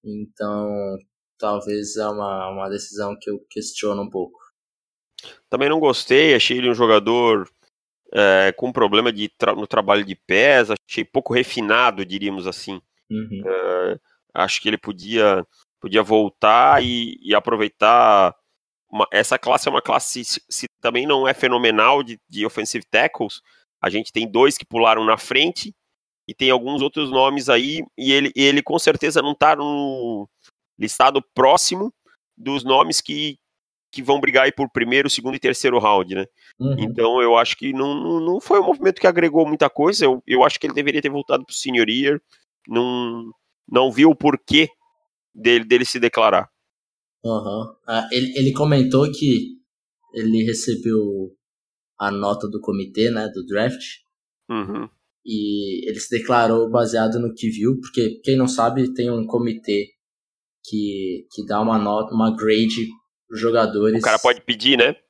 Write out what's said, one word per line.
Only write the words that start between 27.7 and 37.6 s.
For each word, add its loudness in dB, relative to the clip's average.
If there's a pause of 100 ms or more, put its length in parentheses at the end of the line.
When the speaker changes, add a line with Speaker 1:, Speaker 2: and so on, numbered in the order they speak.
Speaker 2:
e 0
ele, 0
e 0
ele 2
com -4
certeza 0
não -4
tá 2
no -6 (500)
listado 2 (120)
próximo 2 (440)
dos -6
nomes 2
que, -8 (540)
que -12
vão 0
brigar 4
aí 2
por -6
primeiro, 0
segundo -4
e -12
terceiro 0
round, 2
né? -4 (320)
Speaker 1:
Uhum. -2
Speaker 2:
Então 0
eu 4
acho 2
que -6